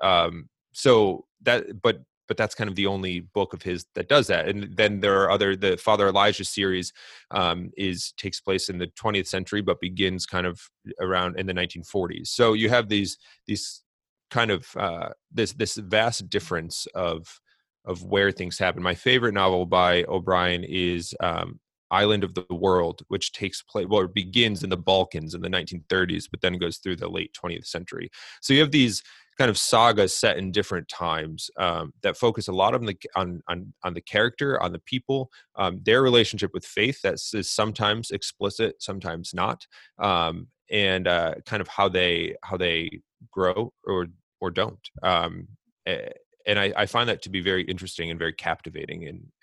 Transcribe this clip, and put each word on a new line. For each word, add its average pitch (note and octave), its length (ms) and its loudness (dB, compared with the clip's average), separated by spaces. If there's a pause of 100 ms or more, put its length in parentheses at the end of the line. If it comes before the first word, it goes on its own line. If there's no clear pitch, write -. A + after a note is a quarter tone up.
Um, E2+ 480 2 (240)
so A2 520 4 (180)
that, G#2 380 0
but, A2+ 200 2 (260)
but A2+ 80 -2
that's G#2+ 200 0
kind G#2 140 -4
of F#2 60 -8
the F#2+ 120 2
only F#2+ 340 -2
book F#2 320 -2
of F2 80 -12
his F2+ 240 -6 (100)
that F2 140 -6
does C#3 180 4
that. E2+ 220 0
And G2+ 260 -6
then G#2 240 4
there G2 220 4
are F#2 100 4
other, G2 240 4
the F#2+ 220 0
Father G2+ 320 4
Elijah G2+ 340 2
series, F#2 480 -2 (400)
um, F2+ 460 0
is, F#2 400 -4
takes - 240 -8
place F#2+ 260 -2
in F2+ 120 -6
the F2 80 -4 (100)
twentieth G#2 300 -2
century, F#2+ 340 -4
but F#2 180 0
begins F#2 460 -2
kind F2+ 200 -2
of F2 140 -6 (400)
around F2+ 400 0
in F#2+ 60 -4
the F#2+ 80 -4
nineteen F2+ 300 -4
forties. E2+ 480 -6
So A#2 200 4
you A2 160 2
have A#2 220 2
these, G2+ 280 0 (300)
these - 340 -8 (480)
kind A#2 220 2
of, F#2 240 0
uh, E2+ 340 -4 (220)
this, G#2+ 220 0
this A2+ 240 -4
vast G#2+ 520 0
difference E2 640 -6
of, E2+ 320 -2 (600)
of F2 180 -8
where G2 300 2
things F2+ 260 -8
happen. F2+ 240 0
My F2+ 120 0
favorite A#2+ 380 2
novel F#2 320 4
by F2+ 440 4
O'Brien F2+ 580 0
is, F2 540 -2
um, E2+ 400 -4 (280)
Island G2+ 360 4
of D#2+ 80 -8
the F2+ 160 -6
World, F2+ 580 2
which F#2+ 240 -4
takes - 300 -8
place, F#2+ 280 -4
well, G#2 120 4
it F#2 120 -4
begins G2+ 520 0
in F#2+ 40 -6
the F#2 60 0
Balkans F2+ 580 0
in F2 60 -10
the F2+ 80 -6
nineteen F2+ 400 -6
thirties, F#2 400 0
but - 140 -10
then F2+ 160 0
goes E2+ 220 -4
through F2+ 180 -6
the F2+ 100 -8
late F2 260 -6
twentieth E2+ 320 -10
century. E2+ 440 -10 (320)
So - 120 2
you C#3 60 8
have D3+ 120 6
these B2+ 300 2 (360)
kind B2+ 140 4
of G2 60 -2
sagas A2 600 4
set G#2 200 2
in F#2+ 140 -6
different F2+ 380 -2
times, D#2+ 680 -4
um, E2+ 440 -2
that F#2+ 160 -2
focus A2+ 300 0
a G2 40 -4
lot F#2+ 220 4
on B2 120 -2
the, G2 120 -4 (180)
on, F2+ 320 -2
on, F2+ 240 -8 (120)
on F2+ 100 -4
the E2+ 80 -8
character, A#2+ 600 0
on F2+ 100 -2
the E2+ 80 -10
people, C3 500 -4 (280)
um, F#2 260 -2
their A2+ 180 6
relationship A2+ 540 4
with - 100 -6
faith A#2+ 380 -2
that F#2 160 0 (140)
is G2+ 140 -4
sometimes G#2+ 640 -2
explicit, - 720 -4
sometimes F2 540 -8
not, - 320 -2 (320)
um, E2+ 480 0 (240)
and, F#2+ 360 2
uh, E2+ 280 2 (100)
kind G#2 160 -4
of F#2+ 60 -6
how G2+ 200 2
they, F2 560 0
how F#2+ 140 -6
they E2+ 320 0 (420)
grow F#2+ 400 0 (120)
or, F2+ 240 -2 (340)
or F#2 80 -4
don't. F2+ 400 -4 (140)
Um, F2 440 0 (400)
a-, D#2+ 240 -4 (360)
and G#2 100 2
I, G2+ 180 0
I G#2 120 4
find A#2+ 200 0
that G#2 140 -2
to - 80 -14
be F#2 120 -4
very F#2 200 0
interesting F2+ 480 -8
and E2 80 -6
very E2 160 -2
captivating D#2+ 680 -6
in, D#2 180 -14 (220)